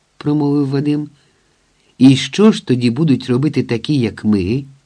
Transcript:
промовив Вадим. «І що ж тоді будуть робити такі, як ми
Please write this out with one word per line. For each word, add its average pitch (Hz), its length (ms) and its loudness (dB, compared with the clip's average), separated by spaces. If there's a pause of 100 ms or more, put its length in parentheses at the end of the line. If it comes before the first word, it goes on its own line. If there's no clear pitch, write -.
(180)
промовив 147 520 -2
Вадим. 147 400 -4 (880)
«І 135 180 8
що 208 360 2
ж - 140 -4
тоді 120 240 0
будуть 127 400 -2
робити 131 340 0
такі, 127 360 -4
як 104 260 -4
ми 104 400 0 (200)